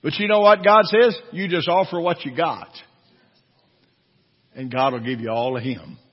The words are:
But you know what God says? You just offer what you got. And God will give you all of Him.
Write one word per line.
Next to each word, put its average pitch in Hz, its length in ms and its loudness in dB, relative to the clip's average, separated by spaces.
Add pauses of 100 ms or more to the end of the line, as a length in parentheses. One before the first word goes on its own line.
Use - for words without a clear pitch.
But 147 140 -6
you 208 140 -4
know 208 120 2
what 202 220 6
God 208 220 6
says? 226 340 2 (140)
You 190 160 -6
just 170 200 -2
offer 175 320 0
what 170 240 -2
you 131 120 -10
got. 151 340 -4 (1800)
And 131 160 -12
God 131 220 0
will 120 80 -8
give 120 200 -6
you 113 100 -8
all 120 260 -2
of 117 60 -6
Him. 120 360 -10 (140)